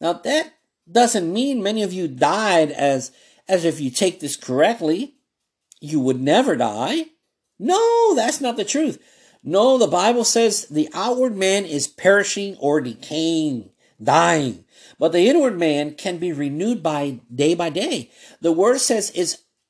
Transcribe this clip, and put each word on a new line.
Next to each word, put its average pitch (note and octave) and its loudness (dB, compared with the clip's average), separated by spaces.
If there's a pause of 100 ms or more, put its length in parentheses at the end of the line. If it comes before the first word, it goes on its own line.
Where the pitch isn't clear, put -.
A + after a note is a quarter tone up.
Now, E3+ 0
that D4+ -4 (360)
doesn't G#3 2
mean B3+ -2
many G#3+ -2
of F#3 -4
you F#3 -4
died D#3+ 2
as, C#3 -2 (380)
as F3+ 0
if D#3 -2
you C3+ -4
take F3+ -2
this C#3+ -8
correctly, E3+ 0 (640)
you D3+ -2
would B2+ 0
never F3+ 2
die. B2 -4 (520)
No, A4+ 2
that's A#3+ -2
not A#3+ -4
the G#3+ -4
truth. - -4 (400)
No, A#3 4
the A3+ 4
Bible G#3 2
says A3+ 0
the D3+ -2
outward B3 -2
man F#3+ 0
is D3 -6
perishing G3 0
or D3 0
decaying, D3+ -4 (320)
dying. C#3+ 2 (340)
But D#3+ 2
the F3 4
inward C4 2
man D3 -2
can F3+ -8
be F3 -4
renewed D#3 -4
by C#3+ -4 (140)
day D3 2
by E3+ -4
day. F#3+ -6 (300)
The E3 2
word G#3 4
says A3 -2
is F3 -6 (280)